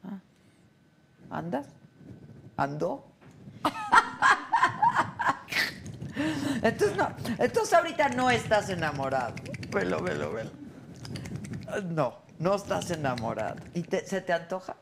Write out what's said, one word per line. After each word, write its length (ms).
Ah. 140
¿Andas? 300
¿Andó? 480
<laughs> 80
Entonces 340
no, 120
entonces 340
ahorita 360
no 200
estás 400
enamorado. 640
Velo, 300
velo, 320
velo. 180
No, 300
no 180
estás 360
enamorado. 640
¿Y 100
te, 220
se 160
te 120
antoja? 480